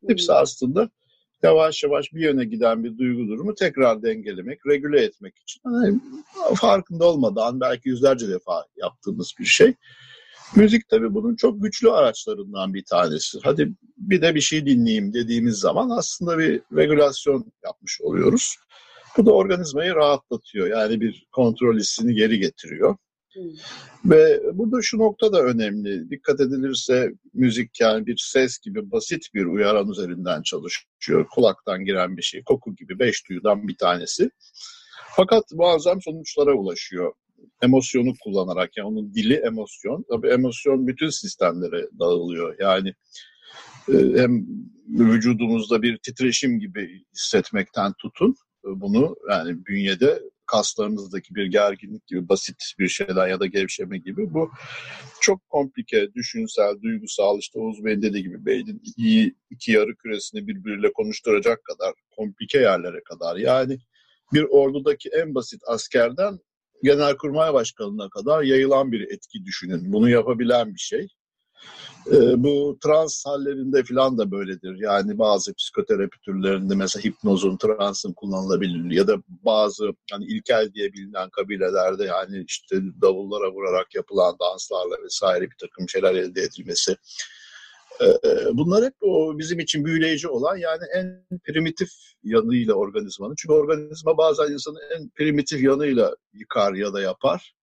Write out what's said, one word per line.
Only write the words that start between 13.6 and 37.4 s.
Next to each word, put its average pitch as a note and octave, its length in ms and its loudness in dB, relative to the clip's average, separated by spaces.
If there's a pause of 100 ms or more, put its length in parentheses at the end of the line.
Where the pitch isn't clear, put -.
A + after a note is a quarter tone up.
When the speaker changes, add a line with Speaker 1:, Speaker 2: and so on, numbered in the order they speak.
Speaker 1:
bir F#3+ 260 2
de D#3+ 120 4
bir D3+ 60 2
şey D3+ 260 0
dinleyeyim." A2+ 480 2
dediğimiz A#2 400 0
zaman G2+ 360 0
aslında E3+ 480 -2
bir D#3 240 0 (140)
regülasyon D3 760 2 (120)
yapmış - 360 -10
oluyoruz. F2 560 0 (600)
Bu G#3+ 100 6
da A3 60 8
organizmayı F3+ 640 2
rahatlatıyor. C#3 720 0
Yani G#2+ 340 0
bir G#2+ 320 -4
kontrol A#2 440 2
hissini A2+ 380 0
geri A2 240 4
getiriyor. D#2+ 580 0 (360)
Speaker 2:
Hmm. - 800 -6
Speaker 1:
Ve D#3 300 8 (120)
burada A3+ 300 -2
şu A3+ 160 -2
nokta G#3+ 340 2
da F3 100 4
önemli. G#2 680 -2
Dikkat C#3+ 300 -2
edilirse C3 720 0 (220)
müzik A#2+ 460 0
yani A2 260 2
bir A#2 120 -4
ses C3 400 0
gibi G#2 320 -10
basit A2+ 440 -6
bir G2 100 0
uyaran G2+ 460 2
üzerinden F2+ 520 -6
çalışıyor. - 920 -4
Kulaktan G2 500 0
giren F#2 320 -2
bir E2+ 60 -10
şey, - 220 -8
koku B2 320 -2
gibi F#2 220 -16
beş A#2+ 300 0
duyudan G#2 400 -2
bir F2 80 -8
tanesi. F2+ 540 -2 (880)
Fakat G#3 340 4
muazzam F3 500 2
sonuçlara D3 520 0
ulaşıyor. F2+ 580 -4 (500)